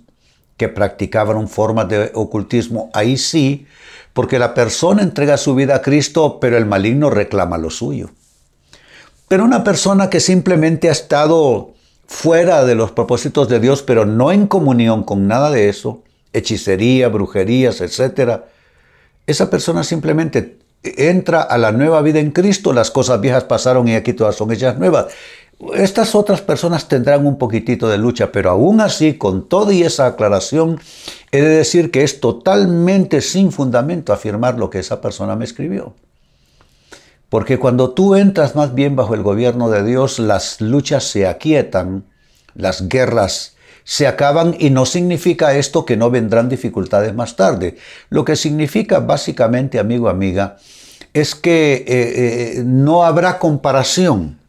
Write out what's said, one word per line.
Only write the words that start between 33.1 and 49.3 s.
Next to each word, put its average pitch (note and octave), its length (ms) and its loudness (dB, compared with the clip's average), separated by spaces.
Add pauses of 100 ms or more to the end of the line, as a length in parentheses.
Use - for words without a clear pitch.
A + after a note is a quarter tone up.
sin F#3 320 0
fundamento C3 580 -2
afirmar A2+ 480 -2
lo G2 100 -2
que G2 100 -6
esa G2+ 200 -6
persona G#2 380 -6
me - 80 -6
escribió. - 500 -10 (1300)
Porque A2+ 300 -2
cuando B2+ 320 0
tú G3 240 2
entras F#3+ 400 2
más C#3+ 200 -2
bien C#3 220 0
bajo A2+ 160 0
el G#2+ 100 -2
gobierno A#2 460 0
de G2+ 160 0
Dios, B2+ 340 0
las G#2 400 -2
luchas C#3 460 -2
se F#2+ 220 0
aquietan, G2 760 -2 (520)
las F#2 340 -6
guerras A#2 600 -2 (340)
se - 220 -2
acaban, D#3+ 520 0
y D3 100 2
no C3 160 2
significa E3 680 0
esto D3 280 -2
que A#2 140 -2
no A#2 120 2
vendrán A#2 380 0
dificultades G#2+ 680 -2
más A#2 220 -8
tarde. F#2+ 400 -2 (340)
Lo D3+ 140 0
que D#3 140 0
significa D3+ 640 -2
básicamente, B2+ 800 -2